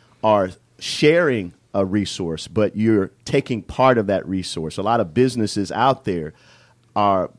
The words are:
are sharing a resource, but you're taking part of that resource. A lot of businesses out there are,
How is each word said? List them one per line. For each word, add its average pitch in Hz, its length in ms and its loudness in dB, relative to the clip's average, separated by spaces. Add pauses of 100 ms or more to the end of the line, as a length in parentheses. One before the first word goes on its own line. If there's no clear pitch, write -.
(220)
are 104 280 4 (280)
sharing 147 760 0 (180)
a 101 120 0
resource, 92 640 -4
but 107 280 -2
you're 107 360 2 (120)
taking 131 380 -2
part 131 340 2
of 104 120 0
that 95 180 0
resource. 85 500 -6
A 98 60 -4
lot 113 160 0
of 87 160 -4
businesses 110 560 0
out 127 340 0
there 82 300 -6 (640)
are, 98 420 2